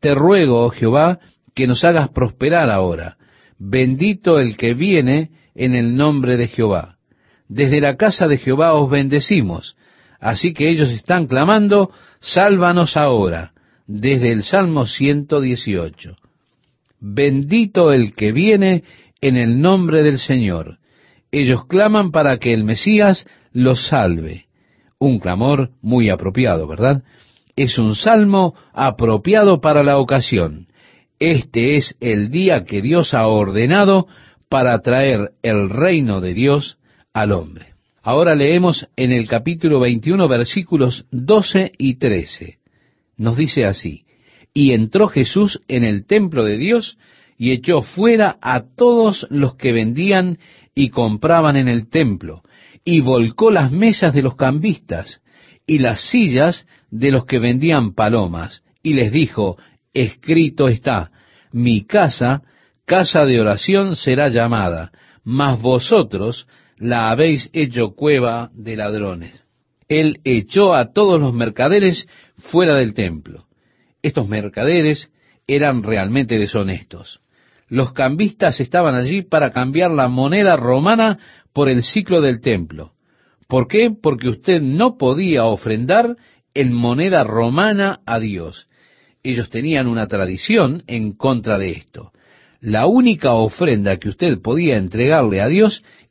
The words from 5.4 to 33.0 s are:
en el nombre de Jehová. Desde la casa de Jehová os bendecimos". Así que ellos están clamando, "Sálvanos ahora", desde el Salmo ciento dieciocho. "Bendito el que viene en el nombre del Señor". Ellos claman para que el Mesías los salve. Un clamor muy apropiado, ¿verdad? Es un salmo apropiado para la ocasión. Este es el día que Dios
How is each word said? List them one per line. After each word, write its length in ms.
en 200
el 220
nombre 400
de 120
Jehová. 480
Desde 320
la 160
casa 320
de 100
Jehová 360
os 160
bendecimos". 840
Así 340
que 160
ellos 200
están 360
clamando, 640
"Sálvanos 760
ahora", 560
desde 460
el 100
Salmo 440
ciento 540
dieciocho. 760
"Bendito 920
el 220
que 180
viene 520
en 160
el 240
nombre 420
del 160
Señor". 600
Ellos 360
claman 440
para 280
que 160
el 100
Mesías 640
los 360
salve. 580
Un 200
clamor 520
muy 260
apropiado, 580
¿verdad? 360
Es 220
un 160
salmo 600
apropiado 880
para 220
la 160
ocasión. 720
Este 580
es 240
el 300
día 340
que 160
Dios 340